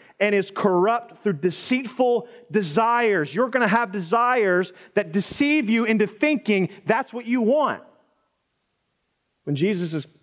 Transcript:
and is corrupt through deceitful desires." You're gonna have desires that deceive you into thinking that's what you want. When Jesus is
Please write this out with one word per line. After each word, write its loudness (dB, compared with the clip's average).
and 2
is 0
corrupt 0
through 0
deceitful -2
desires." 0
You're 0
gonna 0
have 0
desires 0
that -2
deceive 0
you 2
into 2
thinking 0
that's -2
what -12
you 0
want. 0
When -4
Jesus -2
is -8